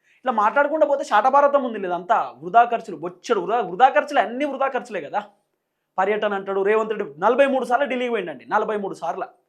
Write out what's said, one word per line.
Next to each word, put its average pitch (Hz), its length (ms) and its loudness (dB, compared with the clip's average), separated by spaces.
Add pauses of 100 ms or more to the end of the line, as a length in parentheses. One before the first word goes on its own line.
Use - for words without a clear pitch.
(180)
ఇట్లా 254 140 -4
మాట్లాడుకుంటూ 285 560 2
పోతే 285 160 0
శాటభారతం 277 600 4
ఉంది 226 160 -6
లేదంతా 175 580 -2
వృధా 180 260 4
ఖర్చులు, 226 340 -6
బొచ్చడు 180 420 -4
వృధా, 202 220 -2
వృధా 190 280 4
ఖర్చులే, 285 320 2
అన్ని 233 240 -2
వృధా 269 220 -2
ఖర్చులే 220 340 -6
కదా. 156 220 -8 (720)
పర్యటన 208 360 0
అంటాడు, 196 280 -4
రేవంత్ 214 320 2
రెడ్డి 175 260 -10
నలభై 240 260 4
మూడు 254 200 -2
సార్లు 247 200 0
ఢిల్లీకి 247 260 -4
పోయిండండి, 165 380 -6
నలభై 214 280 0
మూడు 196 160 -8
సార్లు. 175 320 -8 (240)